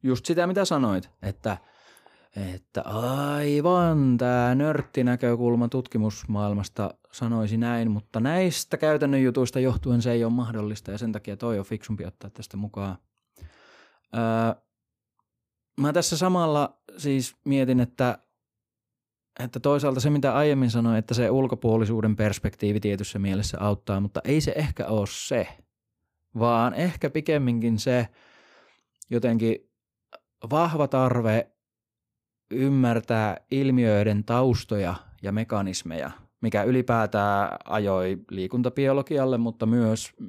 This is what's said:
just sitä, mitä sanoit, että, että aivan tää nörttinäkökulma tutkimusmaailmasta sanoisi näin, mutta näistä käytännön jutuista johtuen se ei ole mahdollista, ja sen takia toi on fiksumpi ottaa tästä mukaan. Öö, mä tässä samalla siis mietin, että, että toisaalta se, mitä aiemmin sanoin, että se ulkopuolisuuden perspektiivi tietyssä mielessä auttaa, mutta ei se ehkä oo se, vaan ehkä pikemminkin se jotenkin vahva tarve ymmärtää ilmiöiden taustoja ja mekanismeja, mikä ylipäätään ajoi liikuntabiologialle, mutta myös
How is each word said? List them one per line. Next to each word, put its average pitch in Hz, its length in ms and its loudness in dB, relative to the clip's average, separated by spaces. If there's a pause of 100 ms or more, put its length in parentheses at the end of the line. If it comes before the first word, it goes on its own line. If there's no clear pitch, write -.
just 127 220 0
sitä, 175 220 0
mitä 190 180 0
sanoit, 117 440 0 (120)
että, 98 360 -6 (960)
että - 260 -10
aivan 147 1400 2
tää 123 380 2
nörttinäkökulma 123 1120 0
tutkimusmaailmasta 104 1200 -4 (180)
sanoisi 113 460 -2
näin, 117 340 0
mutta 104 280 -4
näistä 165 580 -2
käytännön 147 460 2
jutuista 127 360 0
johtuen 123 420 0
se 120 100 0
ei 117 120 2
ole 113 100 0
mahdollista, 110 580 -4
ja 104 60 -8
sen 113 140 -6
takia 101 260 -8
toi 113 220 -4
on 98 60 -6
fiksumpi 104 400 -8
ottaa 101 240 -16
tästä - 280 -16
mukaan. 98 400 -8 (1160)
Öö, 113 460 0 (1200)
mä 147 120 2
tässä 165 240 0
samalla 160 600 0 (200)
siis 135 380 -2 (100)
mietin, 131 340 2
että, 123 380 0 (1200)
että 123 200 -6
toisaalta 139 400 2
se, 127 100 2
mitä 139 260 2
aiemmin 135 360 2
sanoin, 117 260 2
että 110 160 -2
se 117 180 2
ulkopuolisuuden 113 840 2
perspektiivi 104 640 0
tietyssä 101 400 -2
mielessä 98 400 -2
auttaa, 101 400 0
mutta 101 260 -4
ei 151 160 2
se 139 140 -2
ehkä 151 320 -4
oo 107 220 0
se, - 380 -4 (920)
vaan 117 340 2
ehkä 160 360 -2
pikemminkin 123 680 0
se 123 280 0 (1000)
jotenkin 117 600 0 (800)
vahva 151 380 2
tarve 117 640 2 (1000)
ymmärtää 117 840 2 (140)
ilmiöiden 113 720 2
taustoja 113 720 0 (260)
ja 98 100 -6
mekanismeja, 95 800 -4 (300)
mikä 107 220 0
ylipäätään 107 1040 0
ajoi 95 520 -2 (140)
liikuntabiologialle, 131 1080 0
mutta 117 280 -2
myös 110 480 0 (160)